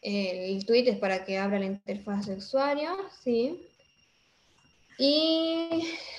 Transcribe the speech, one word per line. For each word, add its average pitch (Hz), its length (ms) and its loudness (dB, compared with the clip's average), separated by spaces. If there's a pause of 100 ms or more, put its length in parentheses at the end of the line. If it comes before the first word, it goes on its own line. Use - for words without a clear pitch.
El 196 640 -2
tweet 240 220 6
es 202 100 2
para 190 260 0
que 190 140 -2
abra 202 200 0
la 196 80 0
interfaz 202 600 -6
de 196 100 -6
usuario, 285 600 0 (260)
¿sí? 247 380 0 (1400)
Y, 330 960 2 (240)